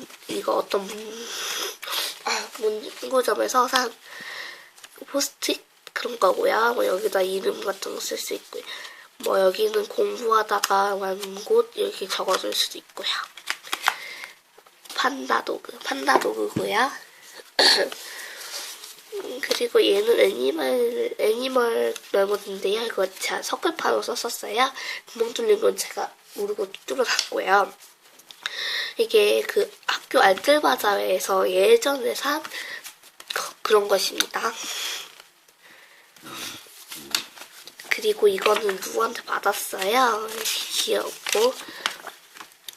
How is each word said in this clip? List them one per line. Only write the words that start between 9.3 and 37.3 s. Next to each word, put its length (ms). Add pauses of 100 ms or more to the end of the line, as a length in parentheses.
여기는 480
공부하다가 1080
완 400 (100)
곳 300
이렇게 340
적어줄 460
수도 240
있고요. 300 (1900)
판다 500
도구, 360
판다 380
도구고요. 720 (680)
<clears throat> 580 (1000)
음, 240
그리고 420
얘는 380
애니멀, 960
애니멀 760 (180)
메모지인데요. 720
이거 280
제가 320
석글판으로 600
썼었어요. 680 (340)
구멍 260
뚫린 280
건 160
제가 360 (220)
모르고 360 (160)
뚫어놨고요. 840 (1300)
이게 440
그 280 (160)
학교 340
알뜰바자회에서 1300
예전에 640
산 280 (920)
그-, 280
그런 260
것입니다. 640 (3250)